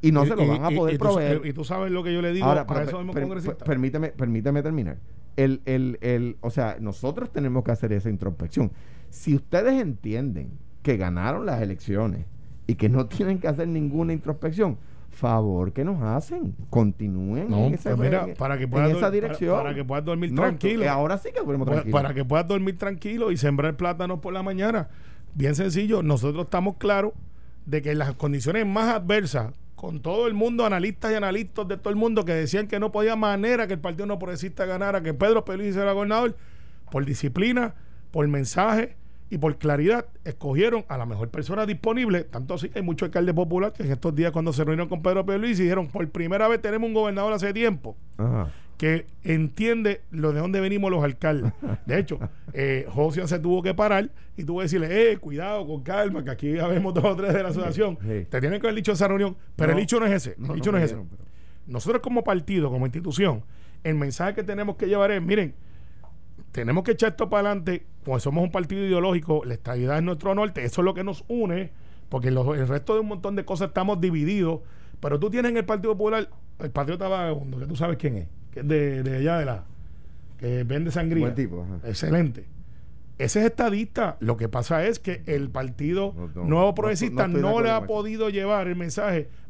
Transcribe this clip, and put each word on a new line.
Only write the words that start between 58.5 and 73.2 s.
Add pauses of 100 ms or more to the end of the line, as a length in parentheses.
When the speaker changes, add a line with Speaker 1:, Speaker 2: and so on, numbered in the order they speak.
Speaker 2:
que
haber
dicho
esa
reunión, (200)
pero
Speaker 1:
No.
Speaker 2:
el
hecho
no
es
ese,
el
Speaker 1:
No,
Speaker 2:
hecho
Speaker 1:
no
Speaker 2:
no
Speaker 1:
me
Speaker 2:
es
ese.
Speaker 1:
dieron,
pero (420)
Speaker 2:
Nosotros
como
partido,
como
institución, (420)
el
mensaje
que
tenemos
que
llevar
es,
"Miren, (960)
tenemos
que
echar
esto
para
adelante, (200)
pues
somos
un
partido
ideológico,
la
estabilidad
es
nuestro
norte,
eso
es
lo
que
nos
une, (360)
porque
los,
el
resto
de
un
montón